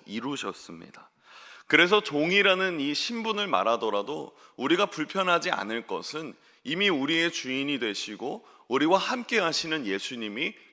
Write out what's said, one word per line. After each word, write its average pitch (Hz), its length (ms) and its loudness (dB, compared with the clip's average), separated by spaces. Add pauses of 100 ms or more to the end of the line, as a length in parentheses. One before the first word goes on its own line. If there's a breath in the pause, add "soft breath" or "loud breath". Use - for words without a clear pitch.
이루셨습니다. 107 1040 -10 (560 loud breath)
그래서 180 380 6
종이라는 185 760 2
이 143 140 -2
신분을 214 540 -4
말하더라도 110 880 0 (200 loud breath)
우리가 165 280 2
불편하지 170 640 0
않을 110 380 -4
것은 127 480 -6 (280 soft breath)
이미 175 240 0
우리의 165 440 2
주인이 139 480 -4
되시고 110 640 -6 (220 loud breath)
우리와 151 320 4
함께 233 400 -2
하시는 156 480 0
예수님이 110 680 -4 (200 loud breath)